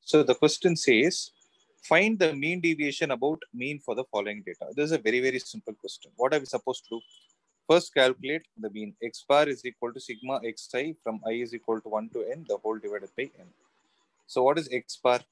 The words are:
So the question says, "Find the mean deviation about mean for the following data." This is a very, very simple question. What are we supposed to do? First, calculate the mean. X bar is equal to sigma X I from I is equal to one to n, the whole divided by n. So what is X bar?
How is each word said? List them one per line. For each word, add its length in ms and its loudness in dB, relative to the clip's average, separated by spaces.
So 200 6
the 120 4
question 400 4
says, 560 2
"Find 300 4
the 140 4
mean 280 -4
deviation 500 0
about 300 -2
mean 260 -6
for 160 -6
the 100 -4
following 400 -4
data." 300 -12
This 100 0
is 80 -2
a 40 2
very, 220 0
very 200 0
simple 340 -12
question. 420 -16
What 180 0
are 60 2
we 60 -6
supposed 400 -6
to 100 -10
do? 60 -10
First, 240 4
calculate 520 2
the 120 -8
mean. 320 -10
X 260 -10
bar 200 4
is 180 -6
equal 280 -8
to 60 -16
sigma 440 -8
X 320 -10
I 280 -4
from 220 -6
I 60 -2
is 100 -10
equal 260 -4
to 80 -14
one 220 -4
to 200 -6
n, 200 -10
the 80 -2
whole 200 -4
divided 380 -10
by 240 -8
n. 80 -20
So 160 0
what 160 4
is 120 -6
X 260 -8
bar? 240 2